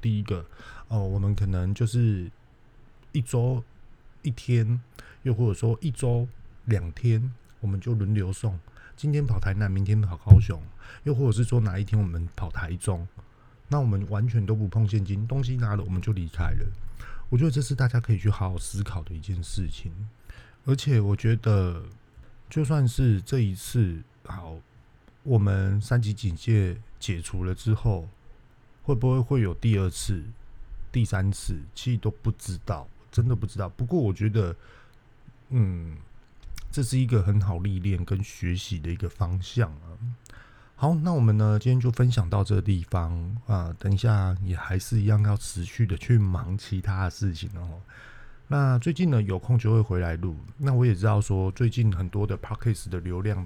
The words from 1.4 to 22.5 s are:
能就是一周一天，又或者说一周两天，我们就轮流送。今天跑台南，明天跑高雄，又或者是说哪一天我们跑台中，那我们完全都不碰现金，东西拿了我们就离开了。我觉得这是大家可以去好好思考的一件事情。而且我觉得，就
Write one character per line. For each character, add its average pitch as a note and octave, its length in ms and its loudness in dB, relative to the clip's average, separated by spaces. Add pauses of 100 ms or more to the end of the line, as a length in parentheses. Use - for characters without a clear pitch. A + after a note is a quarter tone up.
能 F#2 280 0
就 A#2 120 0
是 A2 460 0 (800)
一 C#3 100 0
周 B2 400 0 (600)
一 C#3+ 100 -2
天， A#2+ 480 2 (440)
又 B2+ 100 0
或 A#2+ 140 2
者 G2+ 60 2
说 A2+ 280 0
一 D#3 100 -2
周 A#2+ 360 0 (380)
两 F2 280 0
天， A#2+ 400 2 (260)
我 A2 80 -4
们 G2 120 -2
就 A#2+ 140 -4
轮 G#2 200 0
流 F#2+ 180 0
送。 F#2+ 260 -4 (380)
今 D3 160 -2
天 D3 140 2
跑 A#2+ 140 2
台 - 140 0
南， G2+ 160 0
明 G2 140 0
天 G#2+ 160 2
跑 F2+ 180 0
高 G2 220 10
雄， E2+ 220 0 (420)
又 C#3+ 100 2
或 C3 120 2
者 A#2+ 60 4
是 A2+ 120 2
说 A#2+ 160 2
哪 G2 180 0
一 G2+ 60 0
天 G2+ 180 2
我 G2+ 40 2
们 E2+ 300 -2
跑 E2+ 140 -6
台 D#2+ 280 -6
中， F2+ 280 -2 (640)
那 C#3+ 120 2
我 C3 60 2
们 G2 240 0
完 G#2+ 180 0
全 A2 180 2
都 A2 100 2
不 G#2+ 120 0
碰 A2 200 2
现 G2+ 160 0
金， G2 240 -2
东 C3+ 160 0
西 B2+ 140 -2
拿 G#2+ 180 0
了 G2 80 -2
我 F#2+ 60 -6
们 F2+ 120 -2
就 G#2+ 120 0
离 F2 160 -4
开 D#2+ 220 0
了。 D#2+ 140 4 (640)
我 B2 80 2
觉 B2 80 4
得 D#3+ 40 2
这 C3+ 120 2
是 C3+ 120 -2
大 C3 140 2
家 A#2+ 120 2
可 A#2 140 2
以 F2+ 60 2
去 G2 100 2
好 F#2+ 220 0
好 F2 80 -4
思 G2+ 240 -4
考 E2+ 180 -4
的 E2 140 -10
一 D#2 40 -8
件 F2 240 -4
事 F2+ 240 -2
情。 - 240 -6 (760)
而 C3+ 100 2
且 C3 260 2
我 G2+ 140 2
觉 A2+ 220 2
得， F#2 460 2 (640)
就 D#3 160 -2